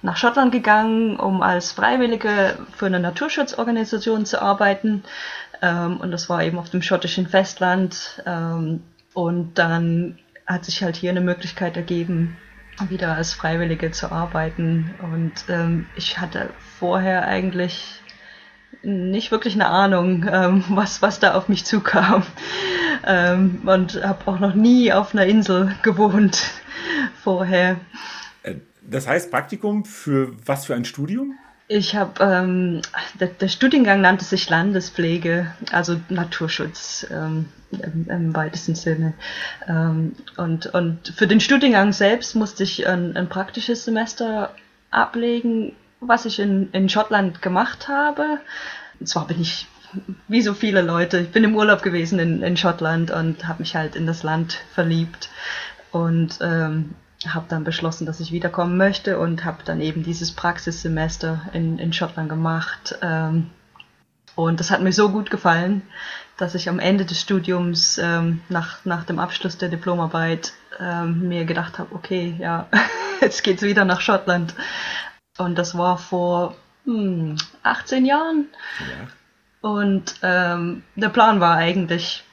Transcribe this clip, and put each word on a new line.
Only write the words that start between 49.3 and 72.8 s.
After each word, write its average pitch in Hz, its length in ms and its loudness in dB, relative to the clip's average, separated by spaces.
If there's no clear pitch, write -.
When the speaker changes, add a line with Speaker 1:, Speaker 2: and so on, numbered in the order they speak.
Speaker 1:
ich, - 260 -4
wie 226 140 4
so 202 120 0
viele 196 280 2
Leute, 175 360 2
ich 170 140 -2
bin 226 100 6
im 214 140 4
Urlaub 208 260 4
gewesen 175 380 0
in, 165 220 2
in 180 140 0
Schottland 165 540 0
und 165 380 -2
hab 165 100 -6
mich - 160 -8
halt 156 220 -2
in 165 100 -2
das 165 160 -2
Land 160 360 -2
verliebt 165 580 -2
und, 165 520 0
ähm, 160 520 -2
hab 160 220 -6
dann 156 160 -4
beschlossen, 165 420 -4
dass 160 140 -8
ich 160 100 -8
wiederkommen 170 460 -2
möchte 196 420 2
und 165 280 -2
hab 165 180 -8
dann 165 160 -4
eben 156 240 -4
dieses 170 280 -6
Praxissemester 165 1080 -4
in, 165 240 -2
in 165 160 -2
Schottland 160 340 -4
gemacht. 160 760 -4
Ähm, 160 480 0
und 165 240 0
das - 100 -4
hat 185 120 2
mir 185 100 2
so 208 160 6
gut 202 220 -2
gefallen, 185 520 2
dass 175 180 -4
ich 175 140 -4
am 180 100 0
Ende 190 280 2
des 170 140 -4
Studiums, 180 800 2
ähm, 170 500 2
nach, 165 340 -4
nach 170 200 -2
dem 165 140 -4
Abschluss 175 380 -4
der 175 140 -4
Diplomarbeit, 165 840 -2
ähm, 170 480 -2
mir 170 200 -2
gedacht 170 320 -4
hab, 175 140 -10
okay, 175 460 -4
ja, 170 280 -4